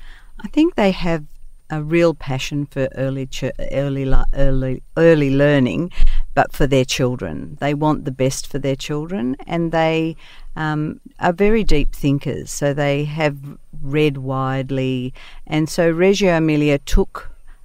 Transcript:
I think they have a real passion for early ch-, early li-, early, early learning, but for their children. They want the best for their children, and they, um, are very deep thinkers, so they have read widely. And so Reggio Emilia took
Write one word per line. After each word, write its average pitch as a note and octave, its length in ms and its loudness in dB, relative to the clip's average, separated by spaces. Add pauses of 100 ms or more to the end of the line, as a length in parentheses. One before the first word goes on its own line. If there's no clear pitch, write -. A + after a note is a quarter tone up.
(400)
I - 100 -12
think D#4+ 260 2
they G3+ 160 2
have E3 340 -2 (460)
a D#3 100 -4
real E3 320 2
passion C#3+ 540 -6
for C3+ 280 -4
early C3+ 300 -6
ch-, - 200 -8 (260)
early C3+ 340 -2
li-, C3 180 6 (120)
early, C3 480 2 (120)
early D#3 400 4
learning, C#3+ 560 2 (440)
but - 180 2
for D3+ 140 2
their C3 180 2
children. F#2+ 760 -6
They C#3+ 140 -2
want D3 320 0
the C#3+ 60 -4
best C3 360 -2
for C#3 120 -6
their C3+ 160 -2
children, E3 600 -6 (120)
and E3+ 240 -4
they, D#3+ 440 0 (400)
um, D3+ 460 -4 (180)
are F3 140 0
very G#3 300 2
deep D3 300 4
thinkers, C#3 580 -4
so C#3+ 220 -2
they C#3+ 320 -2
have D3+ 320 -4 (440)
read C#3+ 360 0
widely. C3 960 -4 (320)
And D#3 220 -2
so E3+ 220 0
Reggio F#3 480 2
Emilia D3 400 2
took - 540 -2 (320)